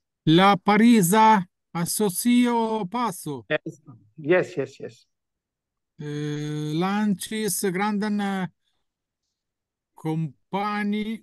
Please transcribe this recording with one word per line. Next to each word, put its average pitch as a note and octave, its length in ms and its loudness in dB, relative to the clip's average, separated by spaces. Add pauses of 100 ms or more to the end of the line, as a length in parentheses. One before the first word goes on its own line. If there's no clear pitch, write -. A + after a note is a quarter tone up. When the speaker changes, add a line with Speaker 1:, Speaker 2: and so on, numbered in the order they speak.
(280)
Speaker 1:
La F#3+ 280 6
Pariza G#3+ 880 4 (300)
Asocio A3 1120 0
Paso. F3+ 640 -6
Speaker 2:
Yes, D3+ 320 -6 (340)
yes, D#3+ 400 0
yes, C3+ 240 -8
yes. - 260 -18 (960)
Speaker 1:
Eh, D3+ 800 -6
lanĉis G#3 920 -2
grandan, G#3 500 -2
eh, F#3+ 260 -4 (1500)
kompani-, G#3 1300 -6